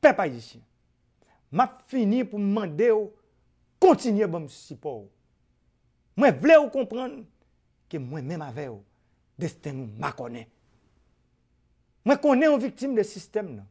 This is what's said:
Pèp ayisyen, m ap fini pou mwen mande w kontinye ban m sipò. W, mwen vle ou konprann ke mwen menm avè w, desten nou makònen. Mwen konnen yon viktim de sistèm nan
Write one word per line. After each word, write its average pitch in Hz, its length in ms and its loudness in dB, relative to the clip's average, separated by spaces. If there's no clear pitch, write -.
Pèp - 220 6
ayisyen, 120 400 -10
m 170 80 2
ap 254 280 -2
fini 247 360 2
pou 208 160 -8
mwen 202 140 0
mande 202 380 0
w 214 140 0
kontinye 220 460 4
ban 165 180 -8
m - 40 -20
sipò. 143 520 -14
W, 98 40 -20
mwen 196 240 4
vle 311 160 8
ou 294 160 4
konprann 254 460 -6
ke 156 120 -8
mwen 131 240 -10
menm 156 200 -8
avè 139 260 -10
w, 104 80 -16
desten 151 460 -8
nou 110 180 -14
makònen. 120 460 -10
Mwen 277 160 2
konnen 294 260 4
yon 277 140 2
viktim 262 340 -6
de 202 80 2
sistèm 202 540 -10
nan 98 120 -20